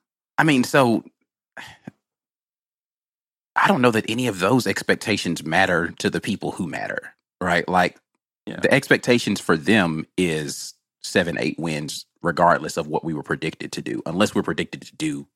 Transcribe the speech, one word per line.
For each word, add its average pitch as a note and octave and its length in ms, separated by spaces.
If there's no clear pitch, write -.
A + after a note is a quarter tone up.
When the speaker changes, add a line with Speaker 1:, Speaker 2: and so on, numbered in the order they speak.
Speaker 1:
I C3 60
mean, C#3+ 200
so B2 400
I - 120
don't F#3+ 140
know B2 100
that G#2+ 180
any B2 180
of G2 120
those A2 260
expectations F#2+ 800
matter E2+ 460
to - 100
the - 120
people - 320
who F2+ 140
matter, - 460
right? F2 280
Like, F2+ 320
Speaker 2:
Yeah. - 140
Speaker 1:
the - 140
expectations A#2+ 680
for - 160
them D#2+ 500
is D#2 560
seven, F2 360
eight C2+ 200
wins, D2+ 460
regardless E2 560
of D#2 100
what D2+ 160
we E2 100
were C#2+ 100
predicted - 500
to - 80
do, - 240
unless F#2+ 280
we're G2+ 100
predicted - 380
to - 140
do D3 400